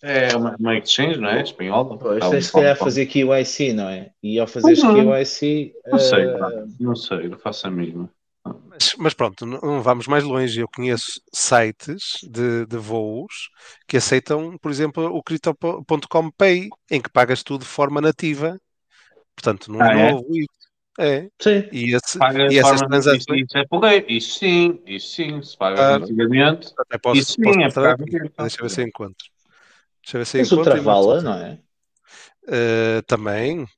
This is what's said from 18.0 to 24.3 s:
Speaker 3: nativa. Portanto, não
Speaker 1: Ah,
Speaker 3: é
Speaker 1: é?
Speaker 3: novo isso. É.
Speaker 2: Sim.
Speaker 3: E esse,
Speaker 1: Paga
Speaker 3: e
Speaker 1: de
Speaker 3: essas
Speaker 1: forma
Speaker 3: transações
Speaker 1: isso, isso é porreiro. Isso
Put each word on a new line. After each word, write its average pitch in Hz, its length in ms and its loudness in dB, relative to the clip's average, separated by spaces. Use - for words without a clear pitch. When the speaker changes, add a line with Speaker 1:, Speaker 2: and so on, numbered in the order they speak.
Speaker 3:
nativa. 156 580 -2
Portanto, 107 360 -4
não 110 120 2
Speaker 1:
Ah, 110 80 6
Speaker 3:
é 110 40 4
Speaker 1:
é? 110 140 6
Speaker 3:
novo 131 160 -4
isso. 151 120 -4
É. 151 280 0
Speaker 2:
Sim. 202 320 2
Speaker 3:
E 120 220 -2
esse, 123 240 -2
Speaker 1:
Paga 135 300 2
Speaker 3:
e 139 60 2
Speaker 1:
de 139 40 8
Speaker 3:
essas 135 240 6
Speaker 1:
forma - 20 0
Speaker 3:
transações 139 340 4
Speaker 1:
isso, - 160 -4
isso 135 240 -2
é 143 80 0
porreiro. 202 440 2
Isso - 280 -4